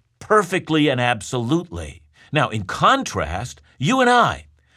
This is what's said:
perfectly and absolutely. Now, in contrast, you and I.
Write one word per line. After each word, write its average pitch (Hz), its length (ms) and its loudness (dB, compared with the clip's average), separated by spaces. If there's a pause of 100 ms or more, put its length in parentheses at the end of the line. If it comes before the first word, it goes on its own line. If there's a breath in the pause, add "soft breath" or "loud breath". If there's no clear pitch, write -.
(200)
perfectly 170 680 2
and 123 140 0
absolutely. 120 1000 -4 (300 soft breath)
Now, 139 180 2
in 107 140 -4
contrast, 120 960 -2 (220 soft breath)
you 214 180 0
and 247 120 4
I. 175 340 2 (320 soft breath)